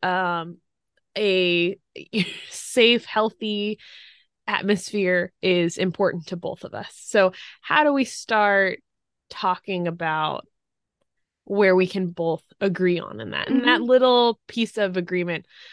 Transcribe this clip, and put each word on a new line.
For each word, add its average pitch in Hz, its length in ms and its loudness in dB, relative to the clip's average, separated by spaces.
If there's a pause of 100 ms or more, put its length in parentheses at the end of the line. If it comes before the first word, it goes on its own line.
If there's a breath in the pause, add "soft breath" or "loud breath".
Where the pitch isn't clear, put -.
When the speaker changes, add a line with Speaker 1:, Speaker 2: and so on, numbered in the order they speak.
Speaker 1:
um, 175 540 -2 (600)
a 180 600 2 (180)
<laughs> - 540 -6
safe, 233 560 2
healthy 214 760 -2 (680 loud breath)
atmosphere 190 840 0 (100)
is 175 380 2
important 180 480 -2
to 175 100 -8
both - 260 -10
of - 120 -14
us. - 180 -12
So 190 380 2 (300 loud breath)
how 302 220 2
do 294 80 2
we 269 140 0
start 202 760 0 (520)
talking 185 560 -4
about 156 580 -4 (1000)
where 196 300 4
we 185 120 4
can 185 220 -4
both 165 340 -4 (180)
agree 180 380 0
on - 200 -12
in 113 120 -12
that? - 180 -6
And 247 140 2
that 240 160 4
Speaker 2:
Mm-hmm. 240 100 -2
Speaker 1:
little 247 580 4
piece 226 300 -4
of 190 200 -2
agreement 175 480 -4 (280 loud breath)